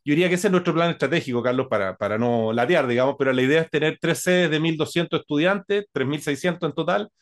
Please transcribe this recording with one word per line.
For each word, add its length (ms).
Yo 80
diría 160
que 60
ese 140
es 40
nuestro 220
plan 160
estratégico, 520
Carlos, 280
para, 260
para 220
no 340
latear, 340
digamos, 320
pero 140
la 100
idea 200
es 80
tener 300
tres 180
sedes 320
de 100
mil 160
doscientos 440
estudiantes, 680
tres 160
mil 140
seiscientos 480
en 60
total, 340